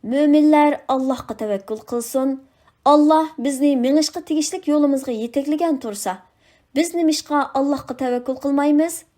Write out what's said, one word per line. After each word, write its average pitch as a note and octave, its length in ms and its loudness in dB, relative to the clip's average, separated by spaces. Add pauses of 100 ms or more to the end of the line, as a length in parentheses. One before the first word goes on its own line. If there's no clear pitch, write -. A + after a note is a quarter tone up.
Mo'minlar D4 840 4
Allohga C4 500 -4
tavakkul G#3+ 420 -6
qilsin. A#3+ 500 -4 (560)
Alloh D4+ 420 4 (100)
bizni C#4 380 0
mengishga C#4+ 460 0
tegishlik D#4+ 460 -4
yo'limizga C#4 440 0
yetaklagan C#4 680 -2
tursa, G3+ 340 -8 (640)
biz E4+ 200 0
nimishqa D4+ 580 -2
Allohga C#4 440 -4
tavakkul B3+ 420 -4
qilmaymiz? D4 640 0 (140)